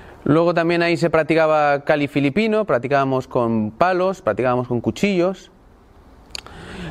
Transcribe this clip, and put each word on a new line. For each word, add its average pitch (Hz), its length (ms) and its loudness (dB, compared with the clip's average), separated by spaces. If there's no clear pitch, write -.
Luego 165 300 4
también 170 280 0
ahí 170 140 0
se 160 140 0
practicaba 156 720 2
Kali 147 240 0
filipino, 214 560 0
practicábamos 135 640 0
con 113 440 0
palos, 185 500 0
practicábamos 123 460 0
con 120 120 -2
cuchillos. 185 680 -2